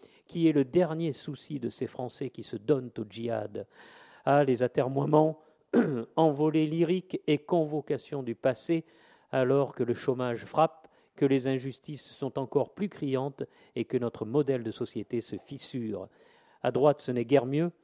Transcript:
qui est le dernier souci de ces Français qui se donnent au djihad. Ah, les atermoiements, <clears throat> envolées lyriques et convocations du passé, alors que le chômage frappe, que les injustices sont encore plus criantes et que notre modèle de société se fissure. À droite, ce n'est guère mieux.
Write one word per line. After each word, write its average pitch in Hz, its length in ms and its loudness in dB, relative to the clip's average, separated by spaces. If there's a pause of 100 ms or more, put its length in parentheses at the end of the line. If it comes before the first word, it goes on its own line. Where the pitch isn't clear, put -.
(260)
qui 165 200 2
est 160 60 6
le 147 140 4
dernier 160 480 0
souci - 440 -10
de 113 120 -4
ces - 160 -6
Français 123 420 -8
qui - 140 -14
se - 140 -12
donnent 123 420 -2
au 113 100 -6
djihad. 107 580 -8 (600)
Ah, 143 180 6
les 127 180 2
atermoiements, 143 800 2 (320)
<clears throat> 139 440 0
envolées 156 500 2
lyriques 165 600 -2
et 147 120 2
convocations 151 840 -4
du 120 120 -4
passé, 160 500 -2 (460)
alors 135 440 2
que 131 100 -2
le 120 100 0
chômage 123 500 -2
frappe, - 420 0 (300)
que - 80 0
les 135 220 4
injustices 135 580 -6
sont - 340 -8
encore 135 360 -2
plus 196 160 -4
criantes 135 520 -4 (320)
et 117 120 -4
que - 100 -2
notre 117 300 -4
modèle 127 360 0
de 110 80 -6
société 113 520 -6
se - 140 -10
fissure. 110 720 -10 (540)
À 117 100 0
droite, 139 280 4
ce - 100 -8
n'est 120 140 0
guère 123 220 4
mieux. 151 240 0 (140)